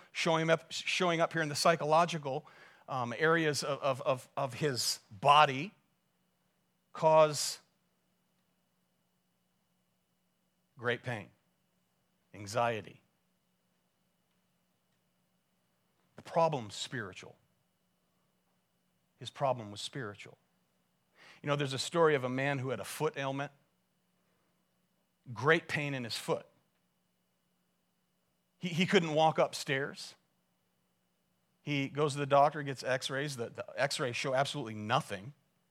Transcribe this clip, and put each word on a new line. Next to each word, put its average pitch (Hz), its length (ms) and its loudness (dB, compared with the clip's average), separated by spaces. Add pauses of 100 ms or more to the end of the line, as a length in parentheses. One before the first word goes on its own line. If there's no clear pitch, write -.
(120)
showing 160 360 2
up, 165 220 4
showing 170 500 0
up 160 140 0
here 160 80 0
in 151 80 -2
the 143 40 -6
psychological, 156 920 2 (420)
um, 123 300 -4
areas 156 440 2
of, 139 180 -4
of, 135 220 -2
of, 131 340 -2
of 135 180 -4
his 131 460 -2 (200)
body 143 520 6 (1200)
cause 156 640 4 (3250)
great 120 240 -2
pain, 113 240 -8 (1080)
anxiety. 107 640 -4 (3250)
The - 60 -20
problem's 147 520 -2
spiritual. 98 600 -10 (1800)
His 123 100 -14
problem 120 420 -4
was 104 100 -12
spiritual. - 580 -12 (1040)
You 143 60 -4
know, 143 80 2
there's 143 160 -2
a 131 60 -4
story 160 360 4
of 127 100 2
a 127 40 -2
man 135 300 -2
who 131 120 -4
had 113 100 -4
a 95 40 -10
foot - 320 -4
ailment, 139 360 -6 (1800)
great 151 360 2
pain 143 260 -4
in 127 100 -4
his 110 120 -6
foot. - 300 -4 (2000)
He, 175 100 -6
he 165 180 0
couldn't 165 280 4
walk 156 240 4
upstairs. - 760 -2 (1500)
He 139 260 -2
goes 147 240 -2
to 139 60 -6
the 143 80 -2
doctor, 143 360 4
gets 139 220 -8
x-rays. 135 520 -4
The, 117 180 -8
the - 100 -10 (120)
x-rays 127 380 -2
show 135 200 -2
absolutely 135 400 -2
nothing. 107 580 -4 (380)